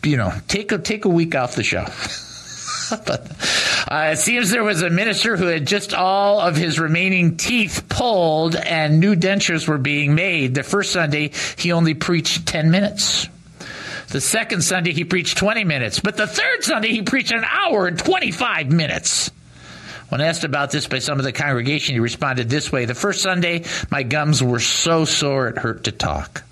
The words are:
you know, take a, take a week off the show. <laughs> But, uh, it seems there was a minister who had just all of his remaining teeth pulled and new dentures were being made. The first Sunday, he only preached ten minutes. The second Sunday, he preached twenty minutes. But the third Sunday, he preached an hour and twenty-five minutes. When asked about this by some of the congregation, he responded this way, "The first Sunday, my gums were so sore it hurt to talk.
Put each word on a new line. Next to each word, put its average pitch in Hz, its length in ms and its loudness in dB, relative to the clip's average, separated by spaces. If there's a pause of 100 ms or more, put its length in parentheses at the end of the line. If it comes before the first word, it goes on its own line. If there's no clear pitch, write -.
you 147 140 2
know, 95 160 0 (160)
take 208 240 -2
a, 202 60 0
take 214 260 -4
a 196 60 6
week 165 240 2
off 123 200 -2
the 120 100 -2
show. 85 260 -2
<laughs> - 60 -14 (1080)
But, - 240 -6 (600)
uh, 156 220 0
it 156 60 0
seems 233 320 2
there 233 120 2
was 202 200 0
a 180 80 0
minister 208 480 0
who 180 80 2
had 160 200 0
just 202 280 -2
all 202 460 4
of 170 160 2
his 160 220 0
remaining 170 600 2
teeth 226 500 0
pulled 165 680 2
and 160 460 2
new 202 160 6
dentures 180 500 2
were 151 120 2
being 147 360 2
made. 160 400 2
The 139 80 0
first 196 300 0
Sunday, 151 380 0 (260)
he 175 160 0
only 165 220 4
preached 165 500 0
ten 160 260 2
minutes. - 580 0 (800)
The 143 120 -4
second 214 400 -2
Sunday, 180 320 2
he 160 120 -2
preached 175 340 0
twenty 214 260 2
minutes. 135 360 0
But 214 180 -2
the 214 80 0
third 466 380 -2
Sunday, 220 240 0
he 226 120 0
preached 233 320 0
an 226 120 0
hour 320 420 2
and 170 120 -2
twenty-five 220 720 0
minutes. - 600 0 (800)
When 131 100 -2
asked 165 240 0
about 143 260 -2
this 147 160 -2
by 131 120 -4
some 139 200 -2
of 131 60 0
the 135 80 -2
congregation, 139 600 0
he 113 60 2
responded 120 500 0
this 143 200 -2
way, 127 140 0
"The 120 100 -2
first - 280 -2
Sunday, 175 420 0 (260)
my 143 120 0
gums 143 400 2
were 120 180 2
so 165 460 2
sore 135 420 0
it - 80 -6
hurt - 280 -4
to 104 80 -2
talk. - 600 -4